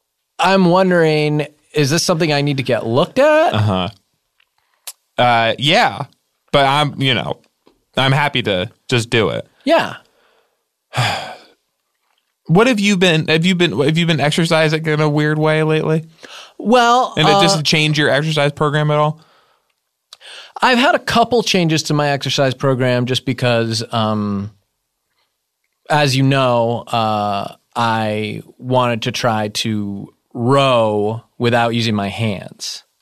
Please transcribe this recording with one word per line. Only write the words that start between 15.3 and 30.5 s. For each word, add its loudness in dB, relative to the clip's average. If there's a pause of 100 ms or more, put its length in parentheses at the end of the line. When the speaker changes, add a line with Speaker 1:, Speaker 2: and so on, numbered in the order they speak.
Speaker 2:
way 0
lately? 0 (520)
Speaker 1:
Well, 2
Speaker 2:
And 2
it 4
Speaker 1:
uh, 4
Speaker 2:
doesn't 2
change 0
your 2
exercise 0
program 0
at 0
all? 0 (1400)
Speaker 1:
I've 2
had 2
a -2
couple 0
changes 0
to -4
my 0
exercise -2
program 0
just -4
because, -2 (100)
um, -2 (1400)
as 2
you 2
know, 0
uh, -2 (220)
I -2 (160)
wanted 0
to -4
try -2
to -8 (200)
row 2 (140)